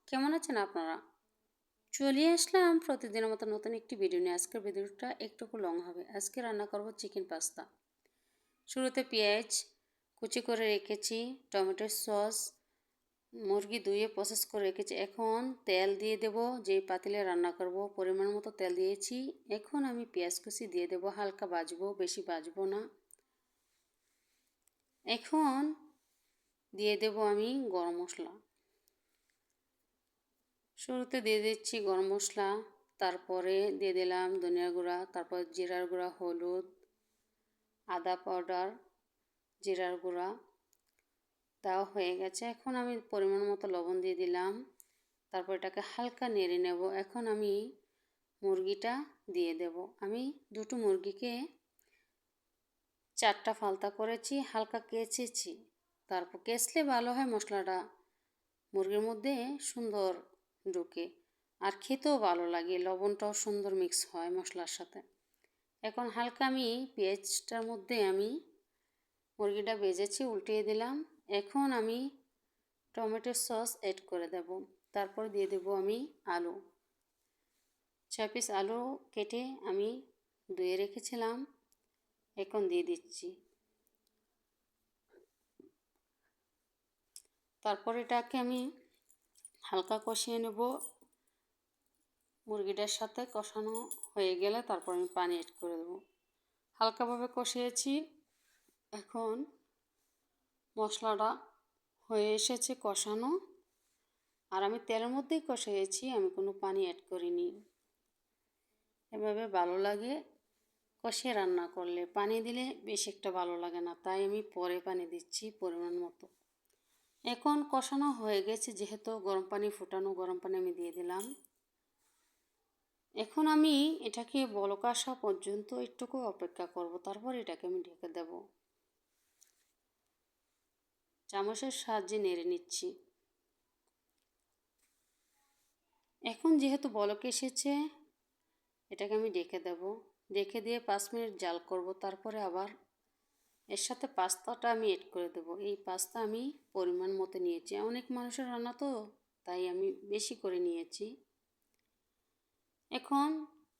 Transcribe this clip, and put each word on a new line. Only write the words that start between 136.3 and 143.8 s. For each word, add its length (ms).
যেহেতু 280
বলক 260
এসেছে, 480
এটাকে 240
আমি 160
ঢেকে 300
দেব। 220
ঢেকে 300
দিয়ে 200
পাঁচ 280
মিনিট 320
জাল 260
করব, 200
তারপরে 400
আবার 260
এর 180